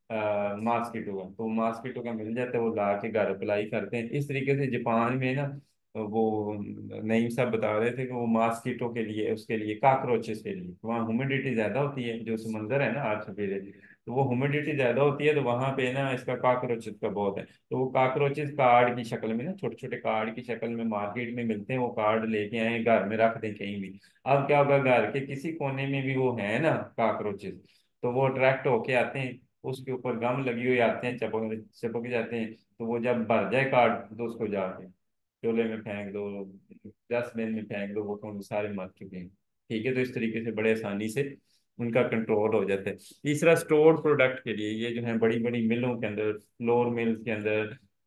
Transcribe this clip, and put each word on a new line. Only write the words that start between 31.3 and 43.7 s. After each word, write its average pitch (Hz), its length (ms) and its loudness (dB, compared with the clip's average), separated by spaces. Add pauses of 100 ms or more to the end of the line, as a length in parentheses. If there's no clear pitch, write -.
चपक 117 320 -6
जाते 117 280 -2
हैं। 110 180 -4
तो - 320 -12
वो 117 140 0
जब 117 240 2
भर 104 280 2
जाए 135 140 4
कार्ड, 113 520 2
तो 120 60 -4
उसको 113 240 -4
जाके 95 400 -4 (560)
चूल्हे 113 200 2
में 110 180 -2
फेंक 104 280 -6
दो, 101 340 -6 (440)
dustbin 113 640 -4
में 110 120 -4
फेंक 101 300 -6
दो, 107 100 -2
वो 104 120 -4
तो 104 260 -10
सारे 104 280 -4
मर 95 180 -6
चुके 92 300 -16
हैं। 90 100 -12 (420)
ठीक 110 160 -2
है, 127 80 0
तो 127 60 0
इस 127 160 -2
तरीके 113 280 -2
से 117 80 -4
बड़े 110 200 2
आसानी 107 380 -2
से 139 260 -4 (440)
उनका 120 240 2
control 110 520 2
हो 101 100 2
जाता 98 240 -2
है। 95 60 -6 (280)
तीसरा, 151 320 4
स्टोर्ड 156 460 6